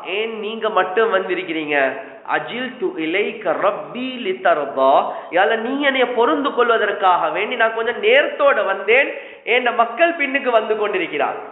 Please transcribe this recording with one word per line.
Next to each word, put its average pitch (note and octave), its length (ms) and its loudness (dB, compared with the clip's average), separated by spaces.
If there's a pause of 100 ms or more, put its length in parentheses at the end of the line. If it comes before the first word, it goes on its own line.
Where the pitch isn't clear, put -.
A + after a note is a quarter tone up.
ஏன் G#3+ 340 -6
நீங்க A3 300 -4
மட்டும் F#3+ 440 2
வந்திருக்கிறீங்க?" D#3+ 880 -2 (300)
"அஜில்து F#3+ 680 -4
இலைக்க F3+ 540 -2
ரப்பி G#3 560 -2 (100)
லிதர்தா." E3 960 2 (180)
"யா E3+ 100 4
அல்லாஹ், A3+ 140 4
நீ B3+ 260 -4
என்னைய C4 240 2
பொருந்து B3 480 0
கொள்வதற்காக G3+ 760 2
வேண்டி G#3 260 -4
நான் A3+ 180 2
கொஞ்சம் A3+ 300 -4
நேரத்தோட B3+ 600 4
வந்தேன், G3+ 520 2 (260)
என் A#3+ 320 0
மக்கள் A#3+ 380 2
பின்னுக்கு C4+ 360 -2
வந்து G#3+ 280 2
கொண்டிருக்கிறார்." E3+ 580 -2 (160)